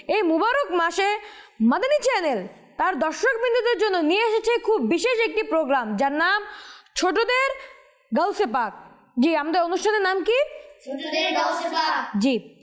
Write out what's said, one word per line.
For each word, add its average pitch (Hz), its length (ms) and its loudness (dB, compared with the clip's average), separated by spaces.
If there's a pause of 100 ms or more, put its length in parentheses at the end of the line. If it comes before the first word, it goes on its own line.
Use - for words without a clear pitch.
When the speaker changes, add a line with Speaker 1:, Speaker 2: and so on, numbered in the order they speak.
Speaker 1:
এই 415 140 2
মুবারক 392 500 2
মাসে 359 460 0 (420)
মাদানী 415 420 2
চ্যানেল 311 440 0 (300)
তার 339 220 0
দর্শকবৃন্দদের 466 800 0
জন্য 381 200 2
নিয়ে 339 240 2
এসেছে 453 360 0
খুব 427 220 0
বিশেষ 339 400 0
একটি 427 220 0
প্রোগ্রাম, 269 540 0
যার 269 160 0
নাম 370 300 2 (540)
ছোটদের 480 540 2 (680)
গাউসে 381 300 0
পাক। 226 260 -2 (500)
জি, 320 140 4
আমাদের 320 260 0
অনুষ্ঠানের 381 400 0
নাম 381 220 0
কি? 466 120 2 (480)
Speaker 2:
ছোটদের 302 480 -4
গাউসে - 360 -2
পাক। 320 520 -2
Speaker 1:
জি, 240 180 2 (240)